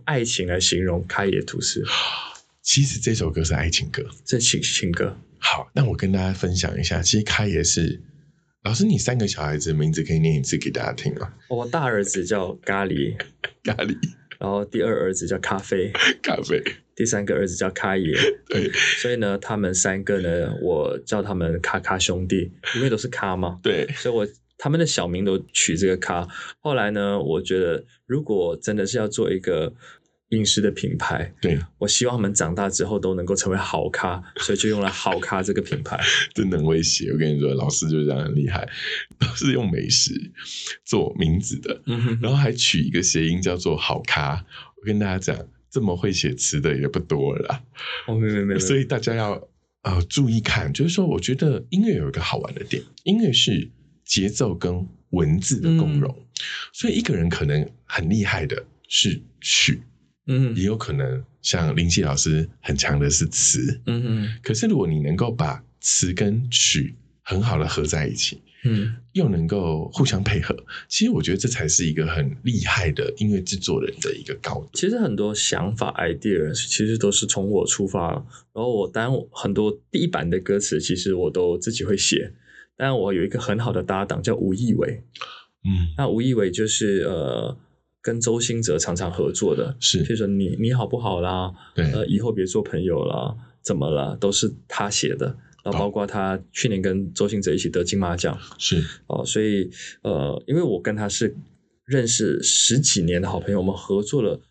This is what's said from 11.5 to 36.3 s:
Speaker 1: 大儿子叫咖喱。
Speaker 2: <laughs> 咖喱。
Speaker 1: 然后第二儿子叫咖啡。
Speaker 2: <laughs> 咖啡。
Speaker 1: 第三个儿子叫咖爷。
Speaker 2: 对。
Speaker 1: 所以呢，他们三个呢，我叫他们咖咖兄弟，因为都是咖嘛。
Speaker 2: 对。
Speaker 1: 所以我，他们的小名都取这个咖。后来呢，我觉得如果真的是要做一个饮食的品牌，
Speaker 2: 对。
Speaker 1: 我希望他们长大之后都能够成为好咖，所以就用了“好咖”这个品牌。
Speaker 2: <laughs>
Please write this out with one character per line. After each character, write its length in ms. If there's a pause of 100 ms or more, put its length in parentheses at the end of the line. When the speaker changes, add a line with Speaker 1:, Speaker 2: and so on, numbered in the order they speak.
Speaker 1:
大 180
儿 200
子 220
叫 300
咖 280
喱。 320 (240)
Speaker 2:
<laughs> 240
咖 80
喱。 240 (420)
Speaker 1:
然 120
后 160
第 160
二 180
儿 140
子 120
叫 120
咖 180
啡。 340 (140)
Speaker 2:
<laughs> 180
咖 200
啡。 200 (320)
Speaker 1:
第 100
三 220
个 80
儿 120
子 80
叫 160
咖 260
爷。 180 (340)
Speaker 2:
对。 240
Speaker 1:
所 380
以 60
呢， 200
他 200
们 180
三 280
个 180
呢， 420
我 440
叫 160
他 120
们 260
咖 180
咖 200
兄 280
弟， 240 (240)
因 80
为 60
都 80
是 120
咖 280
嘛。 260
Speaker 2:
对。 240 (100)
Speaker 1:
所 140
以 40
我， 120 (300)
他 140
们 100
的 60
小 200
名 160
都 160 (140)
取 240
这 100
个 100
咖。 300 (340)
后 140
来 160
呢， 300
我 200
觉 180
得 260 (220)
如 160
果 340
真 200
的 100
是 100
要 100
做 240
一 100
个 340 (560)
饮 140
食 180
的 80
品 260
牌， 420
Speaker 2:
对。 200 (180)
Speaker 1:
我 100
希 200
望 100
他 60
们 100
长 220
大 160
之 160
后 120
都 160
能 120
够 100
成 160
为 60
好 320
咖， 320 (160)
所 160
以 40
就 120
用 100
了 80
“好 300
咖” 240
这 100
个 80
品 220
牌。 180 (160)
Speaker 2:
<laughs> 180